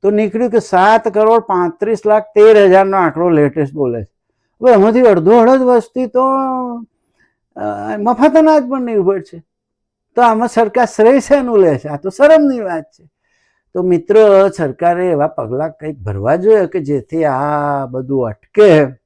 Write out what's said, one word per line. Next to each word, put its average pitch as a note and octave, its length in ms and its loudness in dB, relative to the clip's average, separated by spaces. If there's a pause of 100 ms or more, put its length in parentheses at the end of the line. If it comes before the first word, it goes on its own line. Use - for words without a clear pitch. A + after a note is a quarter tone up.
તો G3 80 -2
નીકળ્યું G#3+ 420 -2
કે A3+ 80 0
સાત G#3+ 480 0
કરોડ G#3+ 320 2
પાંત્રીસ G3+ 640 -4
લાખ G#3+ 180 0
તેર G#3+ 420 4
હજારનો F#3+ 320 2
આંકડો E3+ 320 -2
લેટેસ્ટ D3 440 -2
બોલે A#2+ 300 -6
છે. - 120 -20 (460)
હવે B3 100 2
એમાંથી A3 300 2
અડધો F#3+ 300 2
અડધ A#3+ 300 4
વસ્તી B3 460 -2
તો, B3 140 -4 (1300)
અ, - 60 -14 (360)
મફત A#3+ 400 0
અનાજ D#4 320 2
પર C4+ 100 -6
નિર્ભર G3 420 -4
છે. - 220 -20 (720)
તો A#3+ 60 0
આમાં A#3 260 0
સરકાર A3+ 380 -2
શ્રેય A3+ 340 2
શેનું B3 400 0
લે D#3+ 180 2
છે? D3 100 -12
આ D3 100 -10
તો F3+ 120 -8
શરમની C#4+ 500 2
વાત F3 240 -8
છે. - 260 -20 (640)
તો F3+ 100 -4
મિત્રો, G3 680 2
સરકારે F3 640 -4
એવા D3 160 -2
પગલાં C#3+ 440 -8
કંઈક D#3 280 -14
ભરવા G#2 360 -4
જોઈએ G3 300 0
કે F#3 140 -8
જેથી D3 440 -6
આ C#3+ 640 -4
બધું B2+ 400 -6
અટકે. D#3 600 2 (200)